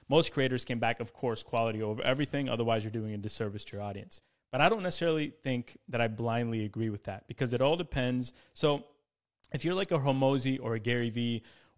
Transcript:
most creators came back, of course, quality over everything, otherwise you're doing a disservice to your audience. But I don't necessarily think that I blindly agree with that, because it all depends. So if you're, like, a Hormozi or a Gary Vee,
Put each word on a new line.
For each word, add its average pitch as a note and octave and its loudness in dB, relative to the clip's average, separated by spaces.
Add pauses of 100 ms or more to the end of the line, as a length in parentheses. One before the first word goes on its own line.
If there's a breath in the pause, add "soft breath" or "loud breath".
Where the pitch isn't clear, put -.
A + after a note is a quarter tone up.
most D3+ 6
creators B2+ 0
came A#2+ -4
back, A#2 2
of A#2 -6
course, A#2 -4
quality A2+ 0
over G#2+ -2
everything, C3+ 0
otherwise A2+ 2
you're G#2+ -6
doing A2 -4
a G#2 -6
disservice G#2 -6
to G2 -12
your G2+ -8
audience. G2 -10 (280)
But C3 2
I F3+ 6
don't A3 -2
necessarily D#3+ -2
think B2 -4 (120)
that A#2+ -2
I A#2 4
blindly A2+ 0
agree A2 -2
with G#2 -6
that, G2 -10
because B2 -2
it B2 0
all D3 4
depends. B2+ -2 (220 soft breath)
So D3 2 (640)
if C#3 -4
you're, F3+ 2
like, F#3+ -2
a E3 4
Hormozi C3+ 2
or A#2 -2
a A2+ -4
Gary A#2+ 0
Vee, A#2 -2 (360 loud breath)